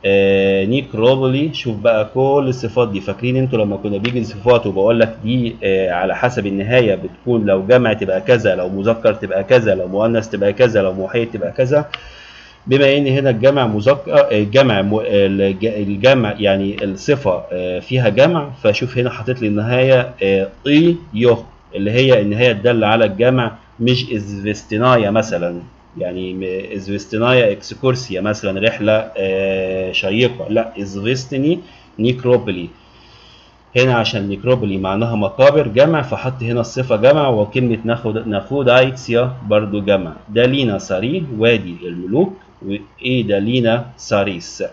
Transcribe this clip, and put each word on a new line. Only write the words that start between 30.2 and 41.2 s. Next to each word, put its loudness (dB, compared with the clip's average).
لا، -2
إزفستني -4
نيكروبولي. 0
هنا 2
عشان -2
نيكروبولي -2
معناها -2
مقابر 2
جمع، 2
فحط -6
هنا -2
الصفة -2
جمع، 4
وكلمة 0
ناخد-، -4
ناخودايتسيا 0
برضو 0
جمع. 0
دالينا 0
ساري، -4